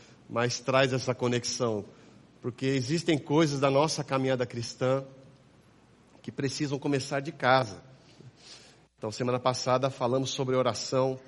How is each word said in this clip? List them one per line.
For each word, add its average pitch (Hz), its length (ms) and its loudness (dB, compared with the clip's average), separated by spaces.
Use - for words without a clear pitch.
mas 120 300 -2
traz 131 320 4
essa 127 240 -2
conexão. 120 720 -2
Porque - 240 -6
existem 139 520 0
coisas 143 440 2
da 139 100 4
nossa 147 320 2
caminhada 131 420 0
cristã 131 600 -2
que - 80 -12
precisam 139 480 -4
começar 139 440 -2
de 139 100 -8
casa. 131 560 2
Então, 107 160 -8
semana 123 260 -2
passada 127 500 2
falamos 131 400 -2
sobre 127 280 -2
oração, 131 600 0